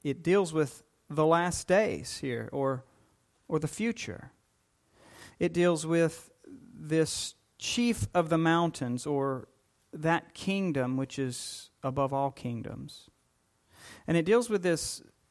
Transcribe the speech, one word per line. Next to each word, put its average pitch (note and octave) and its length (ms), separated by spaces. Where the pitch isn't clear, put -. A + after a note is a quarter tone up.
it D3 220
deals F3+ 280
with D#3 300
the D#3 160
last E3+ 440
days F3+ 500
here, A#2 340
or, C3+ 320
or D#3 140
the D3+ 80
future. - 640
It E3+ 140
deals E3+ 340
with E3 460
this D#3 640
chief - 560
of E3 160
the E3 80
mountains, E3 680
or C#3 400
that D#3+ 400
kingdom D#3 640
which C3+ 220
is - 500
above C3+ 280
all C#3 200
kingdoms. - 800
And E3 100
it E3 80
deals A#3 240
with G3+ 140
this, F3 400